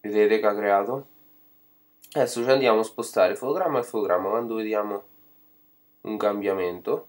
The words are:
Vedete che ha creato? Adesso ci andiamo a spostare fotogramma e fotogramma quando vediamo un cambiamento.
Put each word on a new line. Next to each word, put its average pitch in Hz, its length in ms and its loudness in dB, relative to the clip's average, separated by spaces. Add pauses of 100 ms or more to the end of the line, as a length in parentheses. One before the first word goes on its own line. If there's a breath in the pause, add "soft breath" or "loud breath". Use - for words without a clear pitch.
Vedete 107 400 2
che 107 60 0
ha 104 80 2
creato? 104 560 0 (1040)
Adesso 120 300 0
ci 127 60 0
andiamo 127 300 4
a 110 40 0
spostare 101 520 0
fotogramma 147 420 -2
e 120 60 -2
fotogramma 98 440 0
quando 113 280 -2
vediamo 104 480 -4 (960)
un 107 160 -8
cambiamento. 101 920 -2